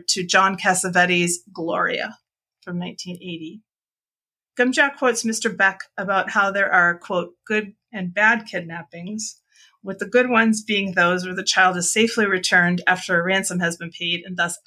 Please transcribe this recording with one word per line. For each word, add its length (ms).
to 160
John 320
Cassavetes' 800
Gloria 640
from 160
nineteen 440
eighty." 400
Gumja 380
quotes 260
Mister 260
Beck 300
about 340
how 200
there 200
are, 280
quote, 360
"good 260
and 200
bad 320
kidnappings." 960
with 180
the 100
good 200
ones 320
being 320
those 320
where 80
the 100
child 340
is 140
safely 340
returned 600
after 320
a 60
ransom 380
has 160
been 140
paid 340
and 120
thus 300